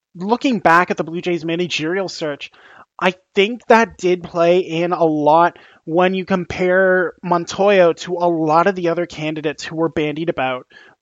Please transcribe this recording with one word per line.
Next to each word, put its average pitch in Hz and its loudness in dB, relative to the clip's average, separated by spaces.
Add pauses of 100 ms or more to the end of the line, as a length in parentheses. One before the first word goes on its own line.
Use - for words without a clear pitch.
(160)
looking 226 -2
back 175 4
at 196 -4
the 175 -4
Blue 165 -8
Jays 170 -4
managerial 170 -4
search, - -8 (500)
I 180 0 (180)
think 214 0
that 226 4
did 180 -2
play 175 2
in 170 -4
a 170 0
lot 156 2 (280)
when 180 0
you 185 -4
compare 185 0 (100)
Montoyo 175 2
to 175 -8
a 175 0
lot 160 2
of 196 -2
the 170 -2
other 170 -2
candidates 151 -8
who 160 -12
were 160 0
bandied 151 -4
about 131 -4 (340)